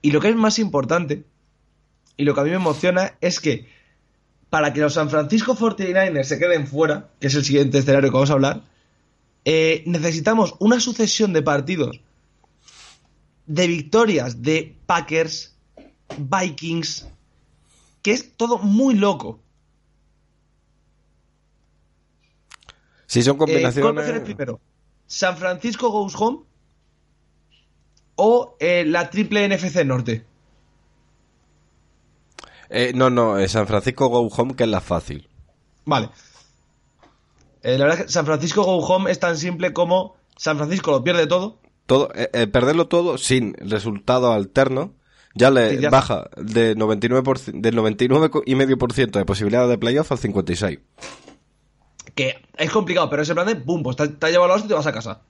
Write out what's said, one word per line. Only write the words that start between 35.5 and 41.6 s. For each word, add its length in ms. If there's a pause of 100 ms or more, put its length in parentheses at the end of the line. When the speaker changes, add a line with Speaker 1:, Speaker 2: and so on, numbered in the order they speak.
Speaker 1:
Vale. 260 (1500)
Eh, 140
la 80
verdad 160
es 60
que 60
San 140
Francisco 360
go 160
home 320
es 80
tan 180
simple 360
como 440 (200)
San 200
Francisco 360
lo 100
pierde 240
todo. 320 (280)